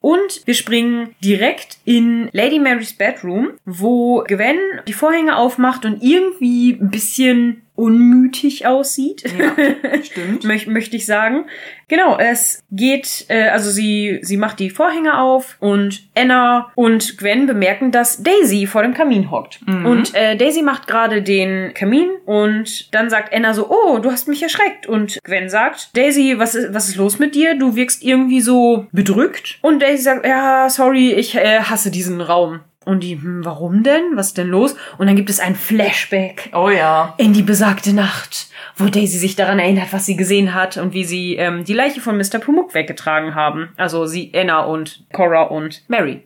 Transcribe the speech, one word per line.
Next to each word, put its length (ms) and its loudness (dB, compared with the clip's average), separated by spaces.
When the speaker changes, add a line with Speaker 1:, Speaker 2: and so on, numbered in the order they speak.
Speaker 1:
Und 460 -2
wir 80 0
springen 680 -2
direkt 600 -2
in 480 2
Lady 280 0
Marys 320 0
Bedroom, 580 -4
wo 640 0
Gwen 300 0
die 60 -10
Vorhänge 440 0
aufmacht 480 0
und 200 -2
irgendwie 760 2
ein 100 0
bisschen 720 0
unmütig 920 4
aussieht. 560 -2
Speaker 2:
Ja, 140 2
Speaker 1:
<laughs> 500 0
Speaker 2:
stimmt. 400 -6
Speaker 1:
Möch-, 260 -2
möchte 280 -4
ich 100 -6
sagen. 380 0
Genau, 320 2
es 420 0
geht, 560 -2
äh, 220 2
also 200 0
sie, 520 -2
sie 140 -4
macht 220 -4
die 120 -4
Vorhänge 500 0
auf 400 0
und 420 0
Anna 580 2
und 440 0
Gwen 280 0
bemerken, 460 0
dass 280 0
Daisy 460 2
vor 160 0
dem 120 0
Kamin 360 0
hockt. 340 -8
Speaker 2:
Mhm. 220 -2
Speaker 1:
Und, 300 2
äh, 200 2
Daisy 260 2
macht 260 -2
gerade 340 0
den 520 -2
Kamin 340 2
und 680 -2
dann 180 0
sagt 220 -2
Anna 220 0
so, 160 -2
"Oh, 280 4
du 120 0
hast 160 -6
mich 160 -2
erschreckt." 460 -2
Und 340 -4
Gwen 260 -4
sagt, 480 -2
"Daisy, 400 4
was 200 -2
ist, 180 -4
was 140 -2
ist 80 -6
los 240 0
mit 160 0
dir? 180 2
Du 220 0
wirkst 260 -2
irgendwie 380 2
so 500 4
bedrückt." 720 0
Und 200 4
Daisy 200 2
sagt, 240 0
"Ja, 420 2
sorry, 440 4
ich, 240 0
äh, 240 4
hasse 320 -2
diesen 280 -4
Raum." 400 0
Und 180 0
die, 140 -6
"Hm, 280 -8
warum 380 0
denn? 200 4
Was 140 -2
ist 100 -6
denn 100 -4
los?" 260 2
Und 120 0
dann 80 6
gibt 120 0
es 120 -2
ein 140 0
Flashback 1000 -2
Speaker 2:
Oh 160 2
ja. 480 2
Speaker 1:
in 160 4
die 80 4
besagte 520 0
Nacht, 520 -4
wo 100 0
Daisy 320 0
sich 180 -2
daran 220 0
erinnert, 340 0
was 140 -4
sie 100 -2
gesehen 380 0
hat 240 -2
und 160 -6
wie 100 -4
sie, 320 -6
ähm, 280 -4
die 100 -4
Leiche 260 -2
von 160 -4
Mister 220 -4
Pumuck 360 0
weggetragen 600 -4
haben. 420 -4
Also 300 -4
sie, 280 -8
Anna 260 0
und 520 -6
Cora 300 2
und 460 -6
Mary. 380 -4